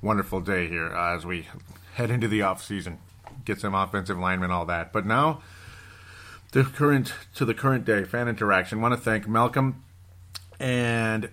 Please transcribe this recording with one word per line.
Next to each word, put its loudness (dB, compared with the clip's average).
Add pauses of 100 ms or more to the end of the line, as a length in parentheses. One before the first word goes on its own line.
wonderful 0
day -2
here, -4
uh, 0
as -8
we -6 (460)
head -2
into 0
the 2
off 0
season, -6 (460)
get -4
some -2
offensive 0
linemen, 0
all 0
that. -4
But 0
now, 2 (1080)
the 4
current, 2 (220)
to 0
the 2
current 2
day, 4
fan -2
interaction. 2
Wanna 2
thank 0
Malcolm 2 (760)
and 0